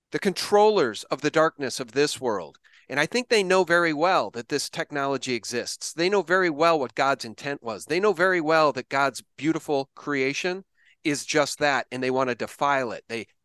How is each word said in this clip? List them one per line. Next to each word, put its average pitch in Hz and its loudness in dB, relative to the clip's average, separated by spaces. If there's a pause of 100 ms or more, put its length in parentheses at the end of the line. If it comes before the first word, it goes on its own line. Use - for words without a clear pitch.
(120)
the 151 -2
controllers 202 2
of 135 -6
the 147 0
darkness 156 0
of 117 -10
this 139 0
world. 98 -4 (300)
And 135 -4
I 156 2
think 240 -4
they 220 4
know 185 4
very 170 2
well 151 2
that 117 -8
this 143 -2
technology 139 -4
exists. - -6
They 170 0
know 202 2
very 180 2
well 160 2
what 127 -4
God's 139 0
intent 135 -10
was. 107 -10
They 156 -2
know 208 2
very 180 2
well 156 4
that 123 -8
God's 139 0 (160)
beautiful 147 -2
creation 143 -4 (380)
is 147 -2
just - 0
that, 139 0
and 127 -6
they 127 0
want 131 0
to 123 -2
defile 131 -2
it. 92 -12
They 113 -8 (180)